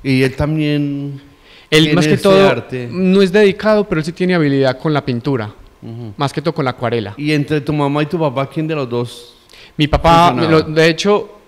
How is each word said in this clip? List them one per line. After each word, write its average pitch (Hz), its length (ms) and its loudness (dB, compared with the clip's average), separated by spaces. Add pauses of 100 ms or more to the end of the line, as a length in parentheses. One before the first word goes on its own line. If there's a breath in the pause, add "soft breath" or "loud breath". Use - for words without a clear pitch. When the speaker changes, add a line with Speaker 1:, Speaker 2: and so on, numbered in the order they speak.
Speaker 1:
¿Y 131 200 0
él 131 120 0
también 147 840 -4 (500 soft breath)
Speaker 2:
Él, 156 120 6
Speaker 1:
tiene 151 140 2
Speaker 2:
más 151 100 2
que 151 80 4
Speaker 1:
este - 80 -2
Speaker 2:
todo, 196 260 6
Speaker 1:
arte? 123 420 -4
Speaker 2:
no 185 300 2
es 185 120 2
dedicado, 208 540 2
pero 160 140 -2
él 147 40 -6
sí 170 80 -6
tiene 185 220 -2
habilidad 139 440 2
con 156 160 -2
la 139 100 -2
pintura. 120 460 -4 (320)
Speaker 1:
Ujú. 113 340 -14
Speaker 2:
Más 143 160 -4
que 156 80 -6
todo 156 140 -4
con 147 100 -4
la 127 60 0
acuarela. 117 460 -4
Speaker 1:
¿Y 147 160 -4
entre 151 280 -2
tu 147 120 -6
mamá 147 300 -2
y 147 40 0
tu 170 120 -6
papá, 139 300 -2
quién 156 200 -6
de 160 80 -6
los 135 120 -6
dos 120 480 -8 (400 loud breath)
Speaker 2:
Mi 147 120 0
papá, 165 420 4
Speaker 1:
funcionaba? 160 380 2
Speaker 2:
lo, 156 40 -8
de 160 160 2
hecho 196 440 0 (160)